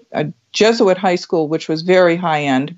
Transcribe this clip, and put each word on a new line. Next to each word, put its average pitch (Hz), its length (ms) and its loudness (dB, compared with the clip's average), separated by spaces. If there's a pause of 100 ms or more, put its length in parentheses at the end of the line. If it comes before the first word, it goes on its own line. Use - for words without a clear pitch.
(120)
a 151 200 -6 (200)
Jesuit 214 440 2
high 185 200 0
school, 165 320 -2
which 156 200 -4
was 160 140 -4
very 180 340 4
high-end, 147 600 -2